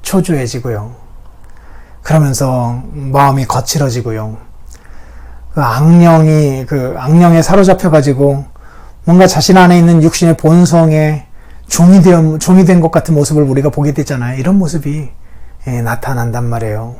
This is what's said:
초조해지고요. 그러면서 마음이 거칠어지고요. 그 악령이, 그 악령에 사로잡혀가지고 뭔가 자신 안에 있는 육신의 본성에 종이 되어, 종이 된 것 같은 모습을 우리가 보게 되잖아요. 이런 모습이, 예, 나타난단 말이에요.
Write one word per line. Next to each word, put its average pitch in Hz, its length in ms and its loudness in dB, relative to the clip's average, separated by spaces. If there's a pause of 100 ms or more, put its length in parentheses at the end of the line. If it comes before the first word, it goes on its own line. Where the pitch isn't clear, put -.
초조해지고요. 123 880 -6 (1120)
그러면서 131 800 -2 (100)
마음이 139 540 -2
거칠어지고요. 117 920 -6 (1160)
그 151 80 -2
악령이, 151 1040 2
그 131 320 -6
악령에 165 420 4
사로잡혀가지고 147 1040 2 (600)
뭔가 180 220 6
자신 185 300 2
안에 180 220 6
있는 170 240 4
육신의 165 340 2
본성에 156 880 2 (440)
종이 180 340 4
되어, 160 360 2
종이 185 260 4
된 175 160 4
것 160 100 0
같은 165 240 0
모습을 147 300 0
우리가 139 260 0
보게 147 240 -4
되잖아요. 131 460 -6
이런 185 180 0
모습이, 151 500 -4 (600)
예, 120 140 -6
나타난단 117 640 -6
말이에요. 113 540 -6